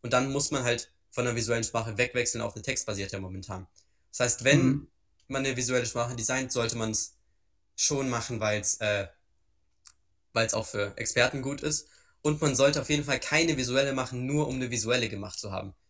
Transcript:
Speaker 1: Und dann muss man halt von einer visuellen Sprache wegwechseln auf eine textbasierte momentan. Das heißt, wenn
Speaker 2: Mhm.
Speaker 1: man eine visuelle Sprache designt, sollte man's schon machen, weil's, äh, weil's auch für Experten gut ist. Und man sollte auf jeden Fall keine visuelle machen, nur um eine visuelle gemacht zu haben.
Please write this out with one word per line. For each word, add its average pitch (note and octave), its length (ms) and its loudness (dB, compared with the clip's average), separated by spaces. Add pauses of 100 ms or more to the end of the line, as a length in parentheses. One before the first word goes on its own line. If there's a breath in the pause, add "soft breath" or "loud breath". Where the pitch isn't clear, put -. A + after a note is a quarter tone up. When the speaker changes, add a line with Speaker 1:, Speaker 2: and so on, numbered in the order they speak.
Speaker 1:
Und A#2 100 -2
dann C3 180 2
muss C3+ 220 4
man C3+ 100 -2
halt A#2+ 300 -2 (180)
von A#2+ 160 -2
einer A#2+ 100 0
visuellen A2+ 280 0
Sprache A2+ 340 -4
wegwechseln A#2+ 440 0
auf A2 120 -6
eine G#2 80 -12
textbasierte G2 560 -4
momentan. F#2 480 -10 (460 soft breath)
Das - 80 -6
heißt, A#2 240 2
wenn C#3 180 6
Speaker 2:
Mhm. C3+ 260 2 (380)
Speaker 1:
man C3+ 180 -4
eine C3 120 0
visuelle B2 300 0
Sprache A#2+ 280 -4
designt, B2+ 380 -2
sollte A#2 240 0
man's A2 400 -2 (600)
schon C3+ 340 0
machen, A#2 300 -4
weil's, G#2+ 400 2
äh, G#2 260 0 (1300)
weil's A2+ 220 2
auch A2 120 -2
für G2+ 300 -4
Experten B2+ 460 0
gut C#3 200 -4
ist. D3+ 260 -2 (340 soft breath)
Und D3+ 200 0
man C3+ 120 2
sollte C#3 260 6
auf A#2+ 100 -4
jeden D3 140 2
Fall C3+ 140 0
keine D#3 380 2
visuelle C3 380 2
machen, B2+ 320 -4
nur D3 200 2
um C3 100 -4
eine B2+ 140 -2
visuelle A#2 380 0
gemacht G2+ 300 -8
zu G2+ 140 -8
haben. G2 220 -8 (160)